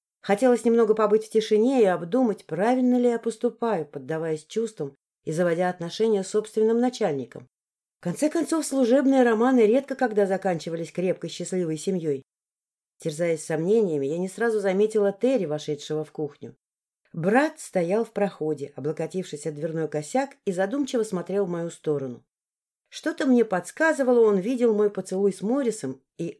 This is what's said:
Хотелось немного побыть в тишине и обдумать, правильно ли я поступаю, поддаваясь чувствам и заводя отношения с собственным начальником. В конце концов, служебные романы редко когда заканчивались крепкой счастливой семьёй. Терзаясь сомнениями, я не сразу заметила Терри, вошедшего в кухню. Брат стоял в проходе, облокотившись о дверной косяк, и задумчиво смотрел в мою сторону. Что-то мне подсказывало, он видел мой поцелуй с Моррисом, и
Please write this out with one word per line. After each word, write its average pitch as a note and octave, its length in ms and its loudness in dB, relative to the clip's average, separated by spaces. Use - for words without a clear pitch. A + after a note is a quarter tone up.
Хотелось A#3 380 4
немного A3+ 280 4
побыть G#3+ 320 2
в - 40 -20
тишине A3 520 2
и G#3 40 6
обдумать, F#3+ 600 0
правильно B3 520 2
ли B3 100 2
я A#3 100 2
поступаю, A3+ 680 -4
поддаваясь D#3 600 -6
чувствам G#3+ 480 -6
и D#3+ 80 -6
заводя F3 380 0
отношения F#3+ 520 -2
с F#3 60 -8
собственным A3 540 0
начальником. F3 640 -4
В - 20 -20
конце F3+ 260 0
концов, E4 360 -2
служебные C4+ 580 4
романы A#3+ 380 4
редко B3+ 340 2
когда G#3 300 2
заканчивались F3 640 -4
крепкой F3 380 -4
счастливой E3+ 480 -4
семьёй. D#3+ 460 -4
Терзаясь E3 460 -2
сомнениями, E3 600 0
я D#3 120 -2
не F#3 100 -4
сразу A3 320 -2
заметила G3+ 540 2
Терри, A#3+ 320 0
вошедшего D3+ 580 -6
в - 80 -14
кухню. - 460 -10
Брат A3+ 480 0
стоял F#3+ 420 -2
в A3 80 -8
проходе, D#3 640 -4
облокотившись D#3 720 -6
о D#3 60 -6
дверной D#3+ 340 -4
косяк, G3 440 -4
и G3+ 80 -4
задумчиво A3 520 -2
смотрел G3 420 -2
в F3 40 -8
мою E3+ 200 -4
сторону. C3+ 560 -6
Что-то D#4+ 380 -4
мне A#3+ 180 6
подсказывало, B3 800 2
он G3+ 120 4
видел A#3 340 2
мой G#3 160 2
поцелуй G3 420 -2
с - 100 -10
Моррисом, G#3+ 600 -4
и C3+ 220 -8